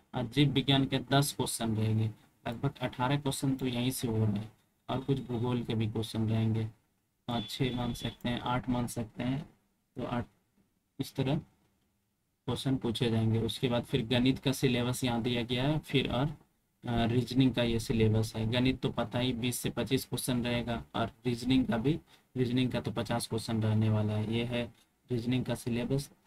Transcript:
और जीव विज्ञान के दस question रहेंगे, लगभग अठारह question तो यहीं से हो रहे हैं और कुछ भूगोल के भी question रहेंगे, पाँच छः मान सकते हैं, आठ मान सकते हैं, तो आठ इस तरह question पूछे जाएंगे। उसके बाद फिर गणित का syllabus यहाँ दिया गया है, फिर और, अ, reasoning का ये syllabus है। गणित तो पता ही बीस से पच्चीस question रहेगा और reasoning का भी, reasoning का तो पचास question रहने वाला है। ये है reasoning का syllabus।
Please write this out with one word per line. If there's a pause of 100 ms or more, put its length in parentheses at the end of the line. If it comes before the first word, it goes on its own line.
(160)
और
जीव
विज्ञान
के
दस
question
रहेंगे, (380)
लगभग (100)
अठारह
question
तो
यहीं
से
हो
रहे
हैं (380)
और
कुछ
भूगोल
के
भी
question
रहेंगे, (600)
पाँच
छः
मान
सकते
हैं,
आठ
मान
सकते
हैं, (460)
तो
आठ (720)
इस
तरह (1120)
question
पूछे
जाएंगे।
उसके
बाद
फिर
गणित
का
syllabus
यहाँ
दिया
गया
है,
फिर
और,
अ,
reasoning
का
ये
syllabus
है।
गणित
तो
पता
ही
बीस
से
पच्चीस
question
रहेगा (120)
और (140)
reasoning
का
भी, (380)
reasoning
का
तो
पचास
question
रहने
वाला
है।
ये
है (380)
reasoning
का
syllabus। (160)